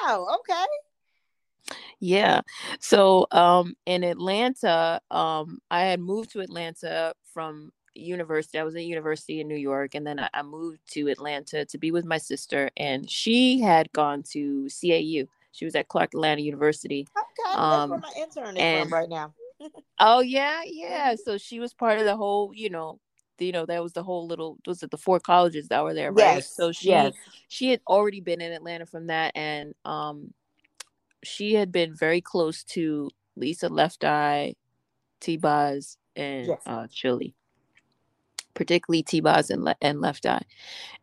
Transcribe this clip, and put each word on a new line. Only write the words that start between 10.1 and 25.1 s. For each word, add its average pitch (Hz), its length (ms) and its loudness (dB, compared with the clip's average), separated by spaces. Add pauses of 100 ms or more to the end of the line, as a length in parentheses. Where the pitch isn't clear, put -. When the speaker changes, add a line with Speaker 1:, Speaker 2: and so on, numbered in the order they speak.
Speaker 2:
I, 123 160 -4
I 143 80 -4
moved 156 380 -12 (100)
to 147 160 -4
Atlanta 147 580 -6
to - 140 -16
be 160 140 -4
with 170 120 -2
my 160 140 -2
sister, - 580 -4
and 139 320 -6
she 254 520 2
had 170 320 4
gone 143 400 0
to 139 360 -4
C 170 240 0
A 165 60 4
U. 156 300 -2 (240)
She - 120 -12
was 160 120 -4
at 147 120 -2
Clark 170 260 0
Atlanta 151 280 0
University. 147 640 -2 (100)
Speaker 1:
Okay, 415 80 -4 (200)
that's 381 120 -2
Speaker 2:
Um, 160 340 2
Speaker 1:
where 294 100 -6
my 302 180 -16
intern 294 380 -10
is 160 60 0
Speaker 2:
and 160 280 2
Speaker 1:
from 165 80 0
right 170 100 -2
now. 156 240 -8 (260)
<laughs> 302 140 -18 (260)
Speaker 2:
Oh, 233 220 8
yeah, 269 460 0
yeah. 311 480 -4
Speaker 1:
Mm-hmm. 220 100 -14
Speaker 2:
So 208 140 -4
she 233 200 -12
was 240 140 -8
part 220 260 2
of 220 60 0
the 202 100 2
whole, 202 400 -2
you 214 140 -8
know, 160 320 -10 (380)
the, 180 80 -2
you 180 60 -4
know, 170 120 -2
that 170 180 -2
was 170 120 -8
the 170 80 -6
whole 175 240 -6
little, 160 400 -8
was 175 160 -8
it 147 80 -12
the 156 80 -10
four 185 200 4